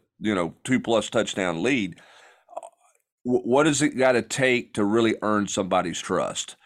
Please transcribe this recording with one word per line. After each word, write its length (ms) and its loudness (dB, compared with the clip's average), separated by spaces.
you 100 0
know, 300 -2
two-plus 460 0
touchdown 520 -2
lead. 380 -2
Wh-, 220 0
what 180 4
does 180 2
it 160 0
gotta 240 4
take 520 0
to 120 0
really 360 4
earn 260 0
somebody's 520 -2
trust? 560 -4